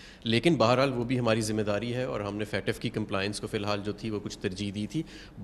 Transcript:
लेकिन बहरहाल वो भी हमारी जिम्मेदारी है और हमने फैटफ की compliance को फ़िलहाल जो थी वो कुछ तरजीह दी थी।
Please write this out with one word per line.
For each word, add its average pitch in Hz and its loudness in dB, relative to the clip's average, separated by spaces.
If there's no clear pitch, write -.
लेकिन 117 4
बहरहाल 123 6
वो 120 0
भी 123 0
हमारी 117 4
जिम्मेदारी 107 0
है 127 -2
और 120 -4
हमने 101 -2
फैटफ 104 -2
की 127 -4
compliance 104 -2
को 110 -8
फ़िलहाल 104 0
जो 101 -4
थी 110 -6
वो 104 -2
कुछ 101 -8
तरजीह 101 -2
दी 104 -2
थी। 156 -4